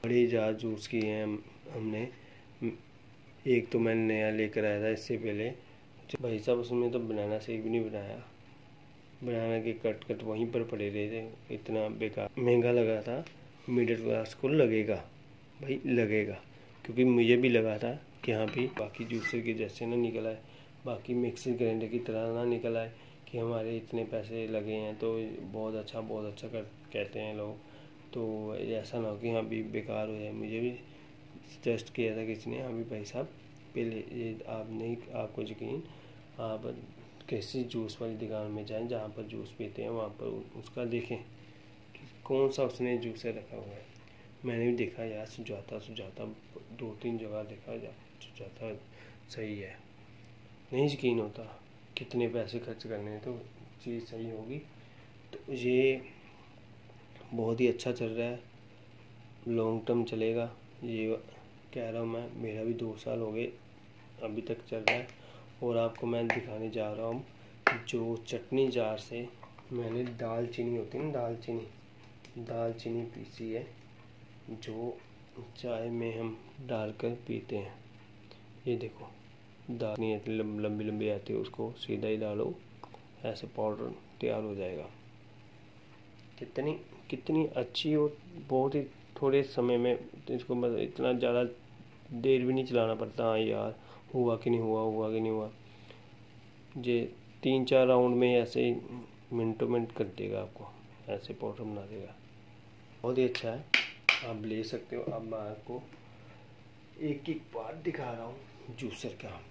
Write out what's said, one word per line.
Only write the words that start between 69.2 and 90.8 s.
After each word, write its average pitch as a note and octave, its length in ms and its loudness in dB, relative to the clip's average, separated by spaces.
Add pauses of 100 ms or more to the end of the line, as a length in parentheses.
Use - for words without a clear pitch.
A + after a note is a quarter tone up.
मैंने A#2+ 320 -2
दालचीनी A#2+ 720 -2
होती A2+ 220 -6
है D3 60 -2
ना, D#3 80 -2
दालचीनी, A#2 540 -4 (720)
दालचीनी A#2 680 -4
पीसी A2+ 460 -10
है, A#2 140 -4 (840)
जो A2+ 440 -6 (600)
चाय A#2 340 -2
में A#2 280 -2
हम A2+ 180 -4 (260)
डालकर A#2 520 -2 (120)
पीते A2+ 300 -4
हैं। G2+ 180 -6 (920)
ये A#2+ 100 2
देखो, A2 340 -8 (600)
दालचीनी A2 440 0
इतनी G#2+ 200 -2
लम-, G#2+ 260 0
लंबी G#2+ 240 0
लंबी A2 260 0
आती G#2 220 -2
है, A2 60 2
उसको A2+ 400 -4
सीधा A2 300 -2
ही A2 80 4
डालो, A2 380 0 (720)
ऐसे A2 240 -4
पाउडर A2+ 440 -2 (280)
तैयार A2+ 220 2
हो G#2 120 -4
जाएगा। F#2 340 -4 (1500)
कितनी, C#3+ 380 -2 (340)
कितनी D#3 360 2 (100)
अच्छी D3+ 400 0
और D3 200 4 (240)
बहुत C3+ 340 4
ही C#3+ 80 4 (340)
थोड़े C#3 280 6
समय B2 340 4
में A#2+ 140 6
इसको, B2 640 -2
मतलब, A#2+ 240 2
इतना B2+ 360 2